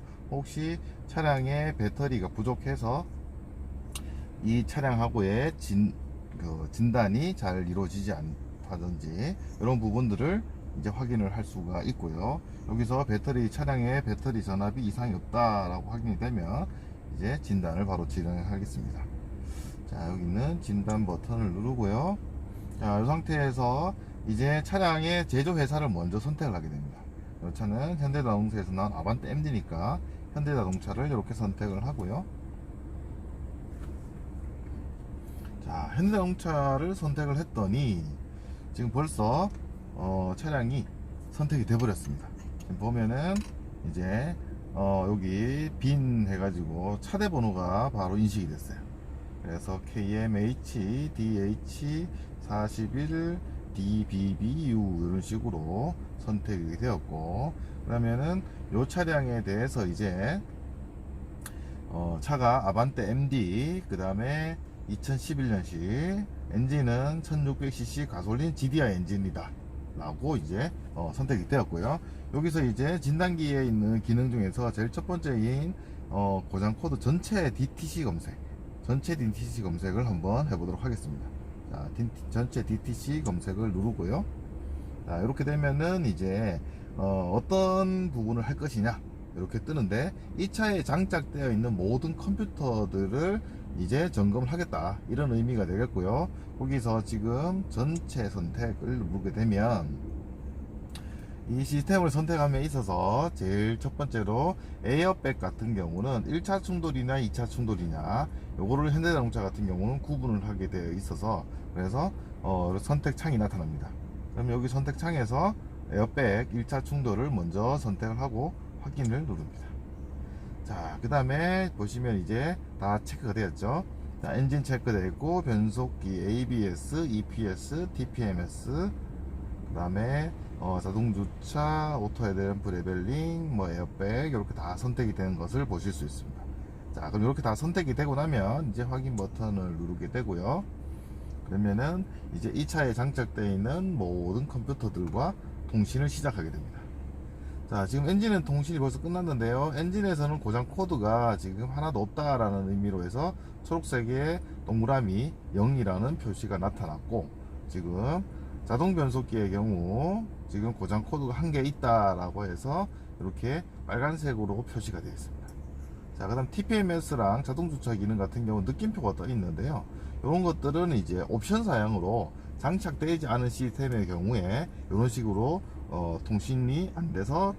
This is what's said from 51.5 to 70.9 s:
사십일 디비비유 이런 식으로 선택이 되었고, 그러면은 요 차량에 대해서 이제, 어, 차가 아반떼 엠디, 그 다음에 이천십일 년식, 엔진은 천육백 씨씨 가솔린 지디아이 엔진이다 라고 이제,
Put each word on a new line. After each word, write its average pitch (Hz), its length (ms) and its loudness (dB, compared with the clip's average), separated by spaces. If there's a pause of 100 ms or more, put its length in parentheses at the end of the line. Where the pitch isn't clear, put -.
사십일 139 1000 -2 (360)
디비비유 104 1200 2
이런 87 220 2
식으로 107 720 -2 (260)
선택이 92 580 -2
되었고, 92 760 -2 (320)
그러면은 120 560 2 (320)
요 123 140 4
차량에 139 560 2
대해서 107 420 0
이제, 98 560 0 (1500)
어, 85 300 -2
차가 123 480 4
아반떼 117 440 2
엠디, 131 760 2
그 - 80 -2
다음에 127 640 0 (300)
이천십일 131 640 -2
년식, 107 760 0 (260)
엔진은 131 720 2
천육백 139 500 0
씨씨 131 360 -4
가솔린 113 480 0
지디아이 131 400 4
엔진이다 90 560 0 (460)
라고 110 400 -2
이제, 95 340 0 (240)